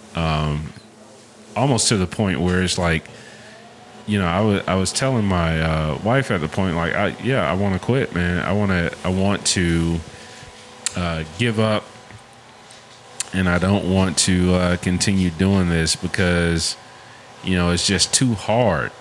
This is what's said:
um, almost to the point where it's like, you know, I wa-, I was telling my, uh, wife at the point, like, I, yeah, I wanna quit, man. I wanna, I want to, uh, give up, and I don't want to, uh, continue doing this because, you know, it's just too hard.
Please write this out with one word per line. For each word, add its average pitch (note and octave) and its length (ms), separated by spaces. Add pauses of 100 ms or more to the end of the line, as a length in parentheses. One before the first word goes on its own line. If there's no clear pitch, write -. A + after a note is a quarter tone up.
(160)
um, D2+ 560 (840)
almost B2 340
to A#2 80
the F#2 100
point F2+ 340
where F2+ 220
it's F2+ 160
like, E2+ 260 (1000)
you G#2 120
know, F#2+ 80
I E2+ 140
wa-, G#2 260
I F2+ 100
was F#2+ 160
telling C3 340
my, E2 340
uh, D#2 420
wife B2 280
at G2 100
the D#2 80
point, F#2+ 280
like, E2+ 180
I, G2 280
yeah, G#2+ 280
I D#2+ 40
wanna G2 240
quit, B2 360
man. F2 280
I - 100
wanna, F#2+ 380 (140)
I F2 60
want F#2+ 380
to, E2+ 520 (960)
uh, E2+ 280 (140)
give A2+ 220
up, G#2+ 240 (1500)
and F#2 160
I F2 100
don't F#2 340
want F#2 260
to, F2+ 360
uh, F2+ 240
continue F#2 520
doing F#2+ 380
this E2 260
because, E2+ 840 (680)
you F#2 100
know, F2 160
it's F2 160
just - 280
too B2 200
hard. G#2 560 (100)